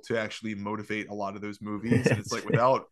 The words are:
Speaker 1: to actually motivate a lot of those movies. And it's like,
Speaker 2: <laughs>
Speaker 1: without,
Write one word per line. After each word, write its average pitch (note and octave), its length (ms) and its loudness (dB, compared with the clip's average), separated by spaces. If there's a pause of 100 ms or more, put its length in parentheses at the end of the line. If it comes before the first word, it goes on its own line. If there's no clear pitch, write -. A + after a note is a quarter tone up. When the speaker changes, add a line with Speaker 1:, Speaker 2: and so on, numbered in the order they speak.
Speaker 1:
to A2+ 100 0
actually G#2+ 380 -4
motivate G#2 540 -6
a G#2 40 -10
lot G2+ 220 -6
of G2+ 60 -12
those G#2 200 -8
movies. G#2 460 2
And A#2+ 120 4
it's G2+ 120 -8
like, A2 140 -2
Speaker 2:
<laughs> G#2 40 -4
Speaker 1:
without, B2 420 4